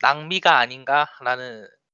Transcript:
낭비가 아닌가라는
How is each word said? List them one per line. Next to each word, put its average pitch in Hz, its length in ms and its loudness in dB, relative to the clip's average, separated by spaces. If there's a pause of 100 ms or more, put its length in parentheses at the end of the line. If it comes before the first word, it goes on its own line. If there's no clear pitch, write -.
낭비가 156 580 2
아닌가라는 127 1080 -4 (280)